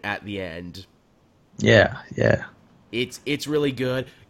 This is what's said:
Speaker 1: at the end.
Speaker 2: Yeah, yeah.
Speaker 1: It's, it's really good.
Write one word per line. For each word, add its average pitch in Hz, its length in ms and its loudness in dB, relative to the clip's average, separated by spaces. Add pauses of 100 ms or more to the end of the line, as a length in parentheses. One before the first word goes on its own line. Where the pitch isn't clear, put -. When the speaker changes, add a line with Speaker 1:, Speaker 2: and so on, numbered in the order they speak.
Speaker 1:
at 101 200 -6
the 98 160 -8
end. 87 460 -10 (720)
Speaker 2:
Yeah, 107 440 6 (120)
yeah. - 300 2 (480)
Speaker 1:
It's, 120 340 -6
it's 143 220 -4
really 147 240 0
good. 127 340 -4 (240)